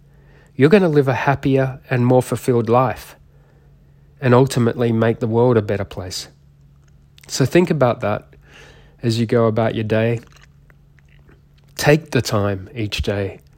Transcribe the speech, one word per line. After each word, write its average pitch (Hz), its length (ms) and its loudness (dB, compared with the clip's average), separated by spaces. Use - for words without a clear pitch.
you're 135 140 4
gonna 190 180 4
live 147 220 2
a 131 40 2
happier 131 760 -2
and 123 160 0
more 127 180 4
fulfilled 117 460 -2
life, 120 480 -2
and 127 120 2
ultimately 120 600 2
make 113 260 0
the 120 80 -4
world 117 300 2
a 107 40 2
better 104 220 -4
place. - 460 -14
So - 160 -2
think 175 260 2
about 131 300 0
that 104 260 -6
as 117 160 -2
you 117 60 -2
go 117 220 2
about 113 280 -2
your 110 80 -6
day. 113 380 -2
Take 156 360 0
the 120 100 0
time 101 520 -4
each 107 280 -6
day 101 400 -6